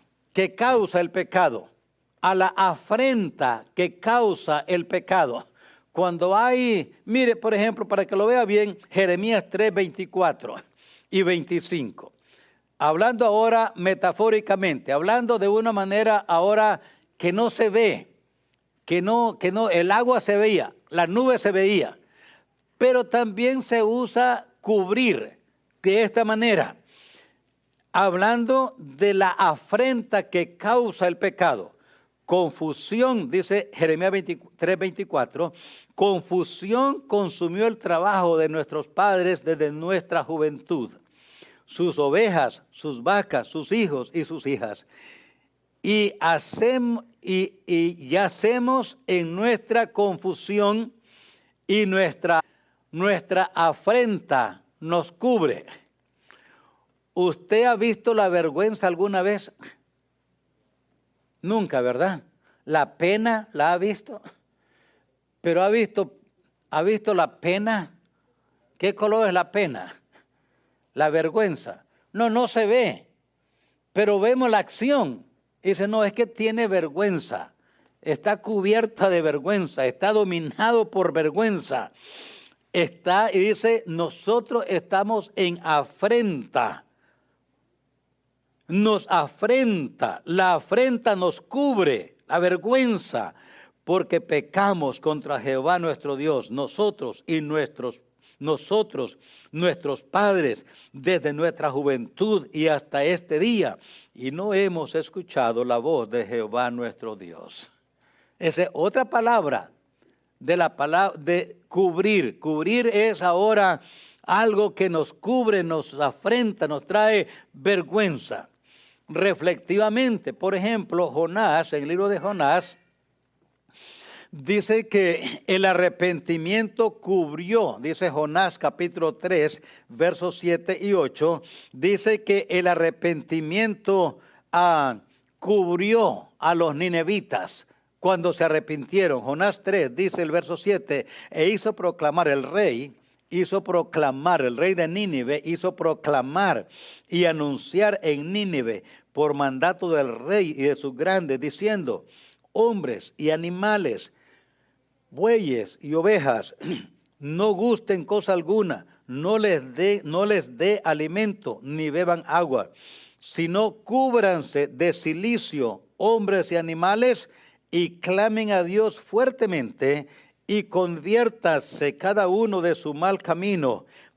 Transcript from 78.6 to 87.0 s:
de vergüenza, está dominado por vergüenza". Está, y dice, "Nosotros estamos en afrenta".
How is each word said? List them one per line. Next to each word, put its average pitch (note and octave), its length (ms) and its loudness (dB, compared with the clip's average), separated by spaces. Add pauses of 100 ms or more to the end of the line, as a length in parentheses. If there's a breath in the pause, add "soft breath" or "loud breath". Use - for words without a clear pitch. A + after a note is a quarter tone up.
de F3 120 2
vergüenza, D3+ 640 -2
está F#3+ 260 0
dominado G#3 760 0
por F3+ 220 0
vergüenza". D3+ 800 -2 (800 loud breath)
Está, F3+ 600 0
y F#3+ 60 2
dice, A3 480 2
"Nosotros G3+ 800 -2
estamos G3+ 680 -2
en F3 300 -2
afrenta". D#3 1200 0 (1800)